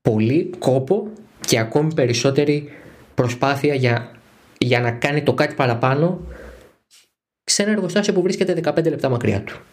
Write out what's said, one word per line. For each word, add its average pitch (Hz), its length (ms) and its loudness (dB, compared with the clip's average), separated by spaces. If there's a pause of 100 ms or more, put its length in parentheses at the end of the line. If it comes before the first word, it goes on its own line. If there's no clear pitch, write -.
πολύ 117 480 2 (100)
κόπο 135 480 0 (380)
και 120 140 2
ακόμη 147 340 0
περισσότερη 147 760 0 (460)
προσπάθεια 135 600 0
για, 120 360 0 (460)
για 123 220 2
να 120 120 0
κάνει 143 320 -2
το 147 100 4
κάτι 147 220 0
παραπάνω 135 680 0 (1200)
σε - 200 0
ένα 214 80 0
εργοστάσιο 196 420 0
που 180 80 2
βρίσκεται 185 320 0
δεκαπέντε 160 360 0
λεπτά 139 200 -2
μακριά 110 320 0
του. - 180 -14 (140)